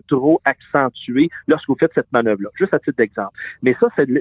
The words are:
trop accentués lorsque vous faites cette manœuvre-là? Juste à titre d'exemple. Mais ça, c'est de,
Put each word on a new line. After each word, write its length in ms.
trop 380
accentués 840
lorsque 200
vous 120
faites 140
cette 180
manœuvre-là? 440
Juste 180
à 40
titre 200
d'exemple. 320
Mais 180
ça, 60
c'est 80
de, 160